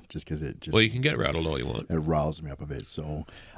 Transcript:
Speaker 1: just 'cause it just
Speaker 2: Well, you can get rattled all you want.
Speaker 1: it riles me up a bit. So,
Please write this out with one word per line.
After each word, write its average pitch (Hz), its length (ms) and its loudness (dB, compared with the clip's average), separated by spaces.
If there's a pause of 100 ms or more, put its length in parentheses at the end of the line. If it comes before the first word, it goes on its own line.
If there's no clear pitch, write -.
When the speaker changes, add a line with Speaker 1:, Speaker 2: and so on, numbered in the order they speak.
Speaker 1:
just - 180 -8
'cause 156 160 -4
it - 180 -6
just 156 140 -6
Speaker 2:
Well, 110 80 10
you 110 80 6
can 120 100 -2
get 143 180 2
rattled 80 280 2
all 73 120 0
you 62 80 0
want. - 240 -4
Speaker 1:
it 82 80 2
riles 78 440 2
me 76 80 -8
up 67 100 -10
a 73 60 -8
bit. 67 200 -8
So, 76 400 -4 (320)